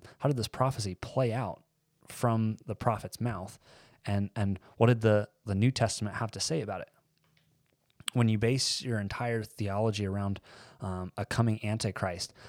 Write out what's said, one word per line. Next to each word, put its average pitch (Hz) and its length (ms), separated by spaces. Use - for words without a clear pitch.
how 143 100
did 139 80
this 110 100
prophecy 113 480
play 127 360
out 110 300
from 113 580
the 104 100
prophet's - 460
mouth, 98 380
and, 101 300
and 98 240
what 113 100
did 117 140
the, 107 260
the 101 100
New 110 160
Testament 107 460
have 113 140
to 101 80
say 156 220
about 101 200
it? - 80
When 120 160
you 110 100
base 127 420
your 117 180
entire 113 440
theology 104 640
around, 98 320
um, 92 360
a 101 80
coming 113 380
Antichrist 104 680